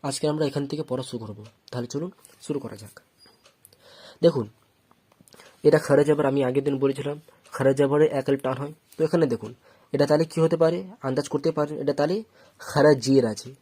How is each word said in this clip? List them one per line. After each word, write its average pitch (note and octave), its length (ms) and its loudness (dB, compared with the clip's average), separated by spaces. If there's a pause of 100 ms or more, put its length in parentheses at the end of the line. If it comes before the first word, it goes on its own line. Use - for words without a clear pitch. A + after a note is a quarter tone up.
আজকে C3+ 240 -6
আমরা D#3 180 -2
এখান C#3+ 220 -4
থেকে D3+ 160 -8
পড়া B2+ 200 -6
শুরু A#2+ 160 -10
করব। G#2+ 200 -14 (280)
তাহলে A#2+ 200 -8
চলুন E3 240 -8 (300)
শুরু C#3+ 180 -6
করা - 160 -12
যাক। G#2+ 200 -20 (1300)
দেখুন, C#3+ 240 2 (1160)
এটা D3+ 160 6
খারা D3 240 4
জাবার, D3 220 2
আমি C#3 180 0
আগের C3 200 0
দিন C#3 160 -2
বলেছিলাম C#3 380 -2 (360)
খারা C3+ 200 2
জাবারে C#3+ 340 4
এক C3+ 200 -2
আলিফ C#3 140 0
টান C3 160 -2
হয়। C#3+ 160 -10 (180)
তো - 120 -20
এখানে D#3+ 240 2
দেখুন, A2+ 240 -6 (420)
এটা C#3+ 120 2
তাহলে D3+ 200 2
কি D#3 140 -8
হতে E3 180 2
পারে, E3 200 2 (240)
আন্দাজ C#3 260 -4
করতে D3+ 240 -2
পারেন, D3+ 280 -4
এটা C#3 140 -2
তাহলে D3 220 0 (460)
খারা D3+ 320 4
জের C3 320 4
আছে। A2 240 -6 (120)